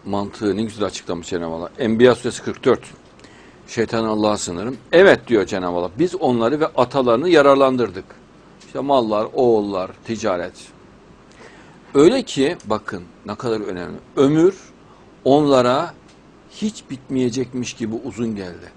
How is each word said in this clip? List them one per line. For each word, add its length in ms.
mantığı 520
ne 60
güzel 220
açıklamış 440
Cenab-ı 260
Allah. 240
Enbiya 360
suresi 280
kırk 220
dört. 200
Şeytan 360
Allah'a 320
sınırım. 400
"Evet," 360
diyor 180
Cenab-ı 320
Allah, 200
"biz 160
onları 460
ve 60
atalarını 640
yararlandırdık." 760
İşte 140
mallar, 540
oğullar, 560
ticaret. 480
Öyle 280
ki, 420
bakın 380
ne 80
kadar 260
önemli. 360
Ömür 380
onlara 720
hiç 400
bitmeyecekmiş 840
gibi 200
uzun 320
geldi. 400